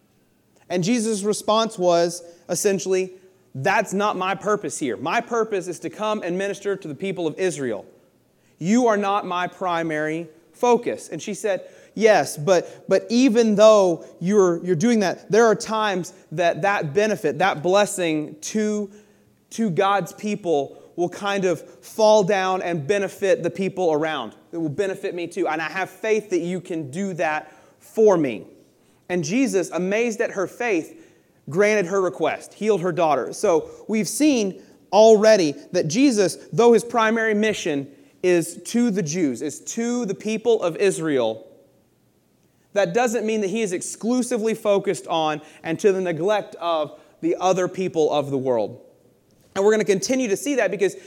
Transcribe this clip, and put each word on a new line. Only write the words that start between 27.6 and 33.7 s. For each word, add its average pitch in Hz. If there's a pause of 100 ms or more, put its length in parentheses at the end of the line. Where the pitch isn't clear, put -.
for 208
me. 127 (600)
And 180
Jesus, 190
amazed 196
at 214
her 185
faith, - (340)
granted 202
her 196
request, 175
healed 208
her 180
daughter. 151
So 170 (180)